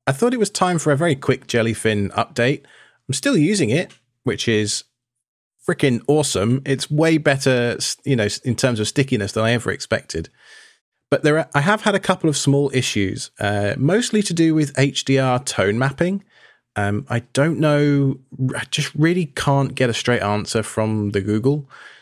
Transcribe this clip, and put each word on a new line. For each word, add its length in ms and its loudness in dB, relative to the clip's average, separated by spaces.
I 40 0
thought 220 0
it 60 -4
was 100 0
time 300 0
for 120 0
a 60 2
very 180 2
quick 320 -2
Jellyfin 640 0
update. 500 -2
I'm 60 -4
still 240 0
using 320 2
it, 220 -2
which 240 -2
is 360 0
frickin' 400 0
awesome. 580 2
It's 260 -2
way 260 2
better, 600 2
s-, 260 -6
you 120 0
know, 100 2
s-, 140 -4
in 160 -2
terms 240 0
of 80 0
stickiness 440 -2
than 120 -2
I 80 0
ever 200 -2
expected. 580 -6
But 100 0
there 160 4
are, 160 -2
I 80 2
have 220 0
had 100 2
a 60 2
couple 280 -2
of 80 0
small 380 2
issues, 560 -2
uh, 380 0
mostly 460 2
to 100 -4
do 220 2
with 240 0
H 260 0
D 140 2
R 240 0
tone 340 0
mapping. 460 -2
Um, 320 -2
I 120 -2
don't 260 0
know, 580 2
I 140 -8
just 240 -4
really 320 2
can't 480 0
get 160 0
a 20 -4
straight 300 0
answer 400 -2
from 480 -2
the 100 0
Google. 480 0